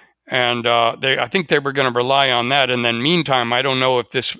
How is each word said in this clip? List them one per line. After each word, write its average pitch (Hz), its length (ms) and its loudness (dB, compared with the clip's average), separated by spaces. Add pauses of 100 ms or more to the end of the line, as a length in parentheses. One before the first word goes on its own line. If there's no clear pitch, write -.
(260)
and, 123 400 -2
uh, 117 340 2
they, 135 180 0
I 127 100 -2
think 185 200 -2
they 151 100 2
were 139 140 -4
gonna 135 180 0
rely 131 400 2
on 120 200 0
that. 135 200 2
And 120 140 0
then 117 180 -2
meantime, 139 480 0
I 123 120 0
don't 131 180 0
know 131 180 2
if 117 120 -6
this, - 300 -4